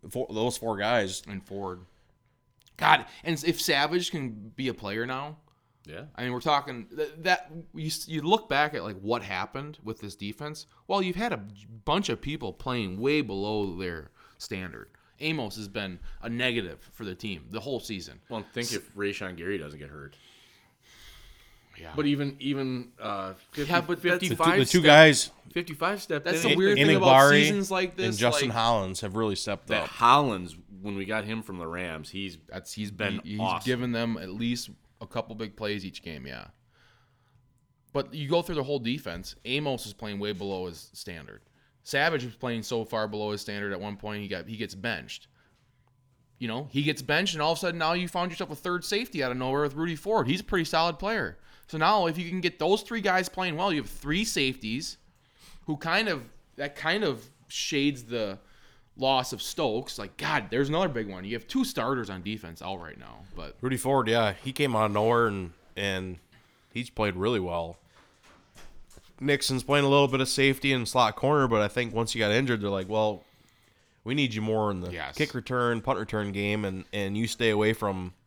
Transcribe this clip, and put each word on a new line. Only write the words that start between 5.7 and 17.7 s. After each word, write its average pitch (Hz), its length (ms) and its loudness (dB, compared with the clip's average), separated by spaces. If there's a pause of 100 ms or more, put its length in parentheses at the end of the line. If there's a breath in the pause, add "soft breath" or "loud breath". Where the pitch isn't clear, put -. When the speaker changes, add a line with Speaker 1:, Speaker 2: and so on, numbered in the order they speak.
Speaker 3:
Yeah. 95 180 -14 (120)
Speaker 2:
I 120 80 -10
mean, 123 100 -4
we're 127 80 -4
talking 135 540 -2
th-, 147 240 -4
that 180 320 0 (220)
you 156 140 -6
s-, - 200 -6
you 156 140 -4
look 196 280 2
back 147 240 2
at, 107 100 -6
like, 95 160 -8
what 107 240 -2
happened 107 600 -8
with 110 160 -10
this 104 160 -12
defense. 151 500 -10 (220 soft breath)
Well, 196 140 2
you've 180 160 -2
had 220 160 -2
a 113 80 -6 (440)
bunch 185 240 2
of 113 120 -2
people 139 320 -8
playing 107 460 -4
way 147 220 2
below 101 560 -2
their 85 340 -8 (260 soft breath)
standard. 92 520 -10 (300 soft breath)
Amos 143 380 -4
has 104 100 -10
been 98 320 -6 (220 soft breath)
a 113 80 -8
negative 117 640 -2
for 117 100 -14
the 92 120 -8
team 90 360 -10
the 107 80 -6
whole 117 200 -6